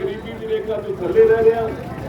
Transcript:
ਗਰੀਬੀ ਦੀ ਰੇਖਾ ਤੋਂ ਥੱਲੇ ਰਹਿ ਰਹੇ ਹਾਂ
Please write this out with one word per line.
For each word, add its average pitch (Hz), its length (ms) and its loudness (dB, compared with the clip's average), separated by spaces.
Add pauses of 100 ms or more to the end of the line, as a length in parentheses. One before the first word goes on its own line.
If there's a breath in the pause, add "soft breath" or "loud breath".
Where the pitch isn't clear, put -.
ਗਰੀਬੀ 381 400 -6
ਦੀ 220 140 -4
ਰੇਖਾ 208 220 -4
ਤੋਂ 202 200 -6
ਥੱਲੇ 220 320 4
ਰਹਿ 226 140 4
ਰਹੇ 226 120 6
ਹਾਂ 226 140 -2 (400)